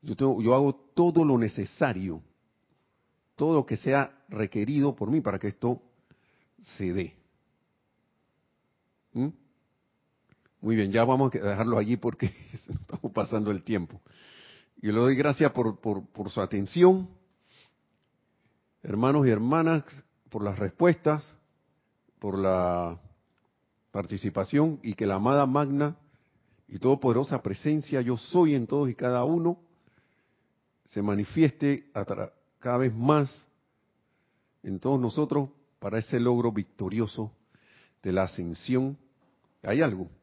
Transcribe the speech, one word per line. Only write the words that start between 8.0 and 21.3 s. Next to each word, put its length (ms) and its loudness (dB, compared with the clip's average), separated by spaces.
¿Mm? 160 -2
Muy 160 0
bien, 140 0
ya 140 4
vamos 300 4
a 40 -2
dejarlo 400 0
allí 180 0
porque 360 -4
<laughs> 100 -20
estamos 600 -12
pasando 380 -4
el 120 -4
tiempo. 380 -6
Y 80 -4
le 60 0
doy 220 4
gracias 360 2
por, 280 -2
por, 260 -4
por 240 -10
su 100 -6
atención, 680 4
hermanos 440 2
y 40 6
hermanas, 540 2
por 140 -8
las 160 -4
respuestas, 760 0